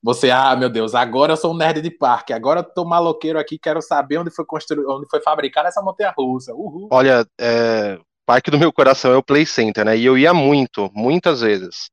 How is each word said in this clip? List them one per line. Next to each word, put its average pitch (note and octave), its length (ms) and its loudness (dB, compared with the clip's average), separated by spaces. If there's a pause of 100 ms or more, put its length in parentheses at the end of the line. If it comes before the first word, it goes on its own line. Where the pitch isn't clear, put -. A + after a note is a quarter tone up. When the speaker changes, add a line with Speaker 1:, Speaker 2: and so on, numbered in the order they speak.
Speaker 1:
você, B2 280 0
"Ah, C3 240 2
meu B2+ 140 0
Deus, A2 260 -4
agora B2+ 380 0
eu D#3+ 40 0
sou E3 180 -4
um - 20 -8
nerd D#3+ 240 -2
de E3+ 100 -6
parque, B2 440 -2
agora C3+ 260 -2
eu E3+ 40 -8
tô F3 200 -8
maloqueiro E3 540 -2
aqui, D#3 200 -8
quero D#3 220 -4
saber C#3+ 380 -2
onde E3+ 120 -6
foi D#3+ 140 -10
constru-, D3 460 -6
onde C#3 180 -8
foi D3+ 140 -4
fabricada D3+ 460 -2
essa F#3+ 120 -4
montanha-russa, D3 720 -6
uhul"? F3+ 380 -14
Speaker 2:
Olha, B2+ 360 4 (140)
é, A2+ 580 -2 (280)
parque B2+ 240 2
do D3 80 2
meu D#3+ 120 4
coração C3+ 420 4
é B2+ 40 6
o C3+ 60 4
Play D3 240 2
Center, G#2+ 360 -2
né? A2 140 2
E A#2 80 0
eu B2+ 140 4
ia D#3+ 160 6
muito, C3+ 580 0
muitas C3+ 480 0
vezes. G2 520 -2